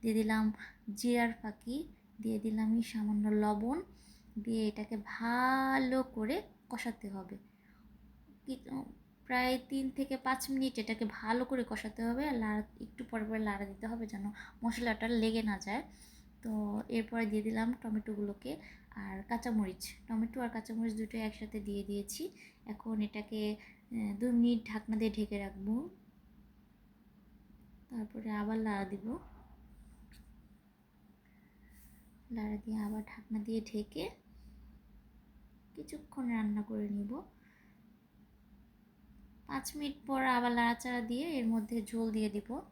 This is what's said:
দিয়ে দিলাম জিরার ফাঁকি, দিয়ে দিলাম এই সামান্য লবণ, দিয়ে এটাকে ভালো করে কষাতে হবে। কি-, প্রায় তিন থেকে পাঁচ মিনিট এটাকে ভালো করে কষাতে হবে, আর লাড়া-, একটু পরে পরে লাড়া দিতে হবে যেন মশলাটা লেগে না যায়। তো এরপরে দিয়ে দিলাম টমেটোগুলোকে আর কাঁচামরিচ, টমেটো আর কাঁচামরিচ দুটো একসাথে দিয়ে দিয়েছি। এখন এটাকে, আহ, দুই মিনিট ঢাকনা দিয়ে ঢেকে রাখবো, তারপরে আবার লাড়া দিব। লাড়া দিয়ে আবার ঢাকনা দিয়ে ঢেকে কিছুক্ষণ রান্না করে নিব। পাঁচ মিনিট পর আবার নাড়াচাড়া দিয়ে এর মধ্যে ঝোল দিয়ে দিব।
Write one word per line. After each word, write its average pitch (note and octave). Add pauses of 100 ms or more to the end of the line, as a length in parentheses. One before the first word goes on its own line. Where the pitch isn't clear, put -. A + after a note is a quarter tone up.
দিয়ে A3+
দিলাম A3 (420)
জিরার A#3
ফাঁকি, A#3+ (320)
দিয়ে A3
দিলাম A3
এই A#3
সামান্য G#3+
লবণ, G#3+ (580)
দিয়ে A3
এটাকে G#3+
ভালো C4
করে C4 (280)
কষাতে A3+
হবে। F#3+ (1040)
কি-, - (420)
প্রায় B3+ (100)
তিন C4+
থেকে C4+
পাঁচ C4
মিনিট C4
এটাকে A3
ভালো A3+
করে B3+
কষাতে A3
হবে, B3
আর C4+
লাড়া-, G#3+
একটু -
পরে A3
পরে A3
লাড়া G3+
দিতে G3
হবে A#3
যেন G#3 (320)
মশলাটা A#3
লেগে A3+
না G#3
যায়। G#3+ (580)
তো G#3+
এরপরে A3+
দিয়ে G#3+
দিলাম A3
টমেটোগুলোকে G#3+ (380)
আর G3
কাঁচামরিচ, A3 (240)
টমেটো A3+
আর A#3
কাঁচামরিচ A3+
দুটো A3
একসাথে G#3+
দিয়ে G3+
দিয়েছি। G3+ (320)
এখন G#3+
এটাকে, G#3
আহ, G#3
দুই A#3+
মিনিট A#3
ঢাকনা A3
দিয়ে A3
ঢেকে G#3
রাখবো, G3+ (2000)
তারপরে A3
আবার G#3
লাড়া G#3
দিব। G3+ (3250)
লাড়া G#3+
দিয়ে G#3+
আবার G#3+
ঢাকনা G#3+
দিয়ে A3
ঢেকে A3 (1700)
কিছুক্ষণ -
রান্না G#3+
করে G#3
নিব। G#3 (2250)
পাঁচ C#4
মিনিট C#4+ (120)
পর C4
আবার B3
নাড়াচাড়া A#3+
দিয়ে A#3+
এর C#4
মধ্যে A3+
ঝোল A3+
দিয়ে G#3+
দিব। G#3 (100)